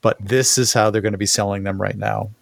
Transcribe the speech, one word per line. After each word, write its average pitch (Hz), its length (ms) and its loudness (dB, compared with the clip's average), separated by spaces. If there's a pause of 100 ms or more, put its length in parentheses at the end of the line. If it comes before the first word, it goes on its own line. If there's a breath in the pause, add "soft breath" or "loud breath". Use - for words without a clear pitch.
but 113 220 2
this 127 340 2
is 123 140 2
how 107 180 4
they're 104 120 2
gonna 104 160 -2
be 101 80 -2
selling 101 380 0
them 98 160 -4
right 101 160 -4
now 107 340 -4 (100)